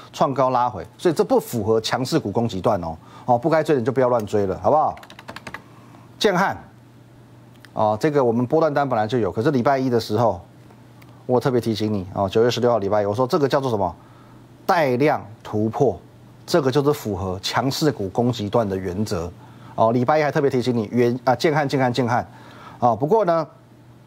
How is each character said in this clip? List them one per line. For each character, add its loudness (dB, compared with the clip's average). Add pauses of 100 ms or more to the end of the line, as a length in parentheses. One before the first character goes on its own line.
(100)
创 0
高 2
拉 0
回， -12 (100)
所 0
以 0
这 0
不 2
符 -4
合 2
强 -2
势 0
股 -4
攻 0
击 -6
段 0
哦。 -8 (300)
哦， 4
不 0
该 2
追 2
的 2
你 -4
就 0
不 0
要 4
乱 0
追 0
了， -4
好 2
不 4
好？ 0 (1200)
建 2
汉， 0 (1160)
哦， 2
这 2
个 2
我 2
们 0
波 2
段 2
单 0
本 0
来 0
就 -2
有， 0
可 -4
是 2
礼 0
拜 4
一 0
的 2
时 -4
候， 2 (880)
我 2
特 0
别 2
提 -2
醒 -2
你 -4
哦， 0
九 2
月 4
十 -2
六 2
号 2
礼 -2
拜 2
一， 0
我 0
说 0
这 0
个 2
叫 2
做 -4
什 -2
么？ -2 (680)
带 2
量 0 (200)
突 -2
破， 0 (460)
这 2
个 2
就 2
是 2
符 -2
合 -6
强 -2
势 0
股 -6
攻 0
击 -4
段 2
的 -2
原 -4
则 -6 (440)
哦。 2
礼 2
拜 2
一 2
还 0
特 0
别 2
提 0
醒 0
你， -2
原-， 2
啊， 4
建 0
汉， 0
建 -2
汉， 0
建 0
汉。 -2 (520)
哦， 2
不 -4
过 2
呢， 0 (600)